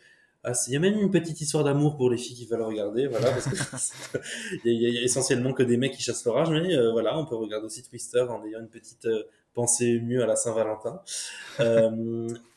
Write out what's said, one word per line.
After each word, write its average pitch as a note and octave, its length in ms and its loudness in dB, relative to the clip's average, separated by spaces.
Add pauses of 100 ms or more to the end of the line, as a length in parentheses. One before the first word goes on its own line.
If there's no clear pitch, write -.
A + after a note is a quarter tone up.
(420)
Ah, A#2+ 100 -4 (160)
il A#2+ 40 -4
y C3+ 40 2
a D3 40 0
même G3+ 180 2
une G3+ 120 2
petite E3 320 0
histoire D3+ 220 0
d'amour C#3+ 340 4
pour B2 120 4
les A#2 60 2
filles - 200 -8
qui A#2+ 100 -12
veulent A2 160 -2
regarder, G#2+ 460 -2
voilà, A#2+ 220 2
parce B2+ 160 -2
que C3 100 -2
<laughs> - 1080 -8
il A#2 80 4
y A#2 140 2
a, - 20 2
il A#2+ 60 0
y A#2+ 40 -4
a A#2+ 40 -2
essentiellement B2+ 500 2
que C3 100 0
des A#2+ 140 4
mecs C3 160 2
qui - 100 -10
chassent - 220 -4
l'orage, C3 260 2
mais, E3 240 2
euh, A#2 180 4
voilà, A2+ 260 0
on A2 80 -4
peut A#2+ 100 -4
regarder G#2+ 300 -6
aussi A2+ 160 -12
Twister - 380 -2
en A#2 260 -2
ayant A2 140 -10
une A2+ 80 -14
petite, - 380 -18
euh, A2 180 0 (280)
pensée A#2+ 340 2
émue A#2+ 360 2
à A2+ 40 4
la G#2+ 100 2
Saint-Valentin. A2 680 -2 (560)
Euh, A2+ 720 2 (280)